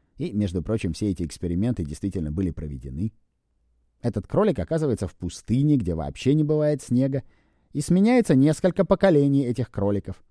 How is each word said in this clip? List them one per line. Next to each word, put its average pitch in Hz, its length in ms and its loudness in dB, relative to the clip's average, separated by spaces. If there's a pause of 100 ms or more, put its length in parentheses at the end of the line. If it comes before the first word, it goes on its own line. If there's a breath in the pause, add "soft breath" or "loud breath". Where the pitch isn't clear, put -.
(160)
И, 143 160 -8
между 95 300 -2
прочим, 98 300 -4
все 104 180 -4
эти 90 120 -4
эксперименты 90 640 -4
действительно 78 480 -6
были 90 180 -2
проведены. 73 640 -8 (880)
Этот 113 260 -4
кролик 202 320 0
оказывается 123 480 -2
в - 80 -10
пустыне, 135 600 0
где 87 180 -2
вообще 78 400 -2
не 156 100 2
бывает 151 380 0
снега, 131 400 0 (500)
и 143 80 -6
сменяется 202 540 4
несколько 156 500 4
поколений 143 600 4
этих 123 260 -2
кроликов. 98 600 -2